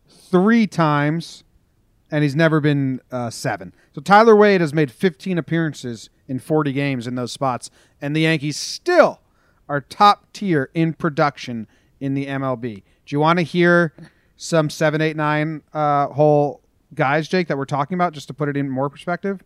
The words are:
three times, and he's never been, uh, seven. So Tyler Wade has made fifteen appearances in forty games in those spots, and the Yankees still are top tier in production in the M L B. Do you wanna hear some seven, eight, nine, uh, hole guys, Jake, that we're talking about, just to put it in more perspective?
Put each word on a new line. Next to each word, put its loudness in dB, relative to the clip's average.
three 2
times, -2
and 0
he's 0
never 4
been, 0
uh, -6
seven. -8
So -12
Tyler 6
Wade 6
has 0
made 0
fifteen -2
appearances -6
in -6
forty 0
games -4
in -8
those -8
spots, -6
and -4
the 0
Yankees -2
still 0
are -2
top 2
tier -2
in 0
production -4
in -4
the -4
M -6
L -4
B. -12
Do -10
you 0
wanna 2
hear 2
some 0
seven, 0
eight, -2
nine, -2
uh, 0
hole 2
guys, 0
Jake, -2
that -2
we're -6
talking -4
about, 0
just -16
to -16
put -4
it -4
in -2
more -2
perspective? -8